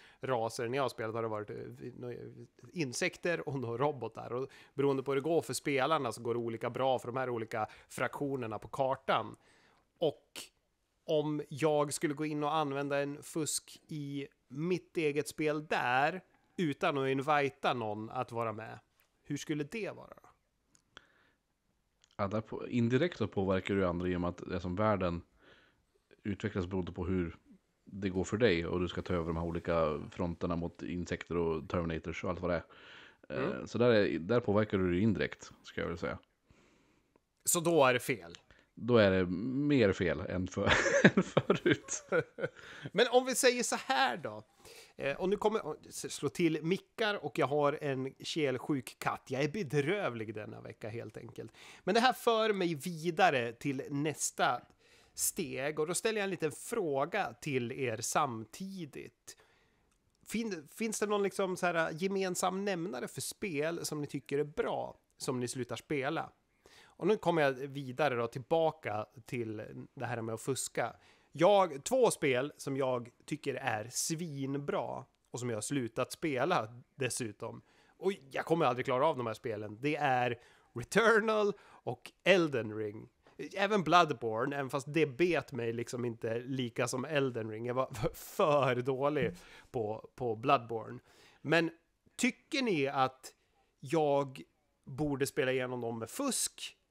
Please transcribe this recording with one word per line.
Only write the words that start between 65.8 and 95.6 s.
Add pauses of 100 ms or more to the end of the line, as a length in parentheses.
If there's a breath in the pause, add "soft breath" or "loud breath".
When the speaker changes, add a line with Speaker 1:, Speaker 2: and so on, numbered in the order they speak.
Speaker 1:
Och
nu
kommer
jag
vidare
då
tillbaka (200)
till (320)
det
här
med
att
fuska. (360 soft breath)
Jag,
två
spel
som
jag (160)
tycker
är
svinbra (260)
och
som
jag
har
slutat
spela (280)
dessutom. (360 soft breath)
Och (200)
jag
kommer
aldrig
klara
av
de
här
spelen.
Det
är (340 soft breath)
Returnal
och (120)
Elden
Ring. (480 soft breath)
Även
Bloodborne,
även
fast
det
bet
mig
liksom
inte
lika
som
Elden
Ring.
Jag
var (120)
<laughs>
för
dålig (400 loud breath)
på,
på
Bloodborne. (420 soft breath)
Men (440)
tycker
ni
att (460)
jag (440)
borde
spela
igenom